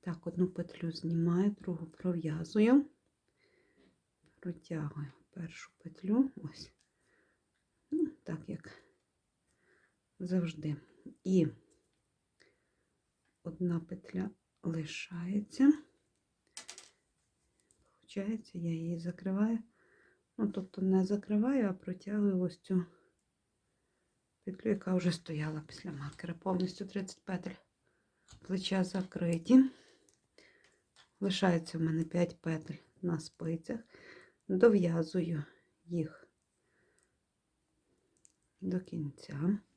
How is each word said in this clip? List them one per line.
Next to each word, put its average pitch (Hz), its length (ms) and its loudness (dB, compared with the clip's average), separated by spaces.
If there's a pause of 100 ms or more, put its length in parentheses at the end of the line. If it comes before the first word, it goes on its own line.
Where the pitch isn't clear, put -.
Так, - 260 -6
одну 180 220 2
петлю 175 440 -6
знімаю, 170 680 2
другу 165 260 -6
пров'язую, 175 1000 2 (1500)
протягую 151 720 -8 (180)
першу - 480 -12
петлю, 220 580 0
ось, - 360 -14 (1160)
ну, 156 160 0
так, - 420 -10
як - 340 -12 (1400)
завжди. 165 580 -2 (480)
І 185 220 6 (2000)
одна 170 380 -2
петля 185 500 -8 (320)
лишається. 175 1080 2 (2250)
Получається, 208 580 -6
я 170 120 -2
її 165 280 -2
закриваю. 190 600 0 (840)
Ну, - 80 2
тобто 190 340 -6
не 190 220 6
закриваю, 208 640 2
а 190 40 0
протягую 190 680 -2
ось 180 180 -2
цю 180 260 0 (1600)
петлю, 190 260 -4
яка 196 240 0
вже 175 180 2
стояла 156 540 -4
після - 260 -12
маркера. 147 420 -8
Повністю 185 520 -4
тридцять 190 380 -10
петель 185 300 -6 (880)
плеча 185 420 0
закриті. 185 800 4 (1600)
Лишається 180 580 0
в - 20 0
мене 160 240 2
п'ять 170 360 -2
петель 156 360 -6 (260)
на 170 180 -2
спицях. 165 600 -8 (680)
Дов'язую 170 960 4 (400)
їх 165 440 -6 (2250)
до 185 200 -2
кінця. 160 800 -4 (180)